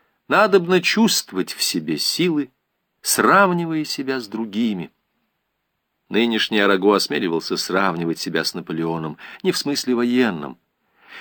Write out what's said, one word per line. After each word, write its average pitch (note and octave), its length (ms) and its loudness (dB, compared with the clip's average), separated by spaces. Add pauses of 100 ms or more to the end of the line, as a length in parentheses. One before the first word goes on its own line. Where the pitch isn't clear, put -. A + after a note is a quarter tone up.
(260)
"Надобно F#3 540 4
чувствовать - 720 0
в - 100 -10
себе D#2+ 360 -2
силы, D#3 520 -2 (520)
сравнивая E3 800 4
себя C3+ 360 -4
с A2 60 -10
другими". G#2+ 640 -4 (1160)
Нынешний A2 520 0
Араго G2+ 340 4
осмеливался E2 640 -2
сравнивать E2+ 600 -2
себя E2 240 -4
с - 120 -6
Наполеоном, E2 640 -6 (240)
не F#3 100 0
в - 60 -6
смысле C3+ 360 -2
военном. A#2 640 0 (640)